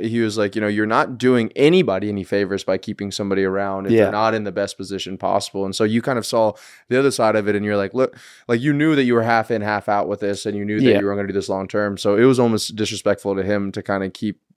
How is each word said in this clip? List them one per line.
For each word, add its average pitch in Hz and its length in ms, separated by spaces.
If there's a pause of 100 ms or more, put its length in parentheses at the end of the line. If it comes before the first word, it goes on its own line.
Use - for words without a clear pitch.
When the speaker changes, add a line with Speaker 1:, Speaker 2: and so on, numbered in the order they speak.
Speaker 1:
he 113 180
was 107 160
like, 104 180
you 110 60
know, 104 80
"You're 104 160
not 127 320
doing 120 400
anybody 123 540
any 101 120
favors 98 420
by 95 120
keeping 101 340
somebody 98 340
around 98 420
if 113 60
Speaker 2:
Yeah. 110 100
Speaker 1:
they're 98 100
not 110 220
in 107 100
the 98 80
best 101 240
position 92 400
possible." 98 480
And 95 100
so 113 100
you 113 180
kind 131 160
of 104 80
saw 110 260 (380)
the 123 80
other 139 120
side 110 240
of 104 140
it, 101 80
and 101 80
you're 104 140
like, 98 160
"Look," 127 200 (340)
like, 120 120
you 143 140
knew 151 200
that 139 100
you 120 100
were 113 80
half 117 280
in, 107 120
half 104 260
out 101 180
with 101 140
this, 101 240
and 104 100
you 101 120
knew 107 160
that - 40
Speaker 2:
Yeah. 104 140
Speaker 1:
you 98 60
weren't 101 100
gonna 101 120
do 95 40
this 95 160
long 95 180
term. 104 300
So 101 180
it 113 100
was 127 140
almost 113 380
disrespectful 101 600
to 95 60
him 101 300
to 101 100
kind 98 220
of 92 80
keep 107 260 (180)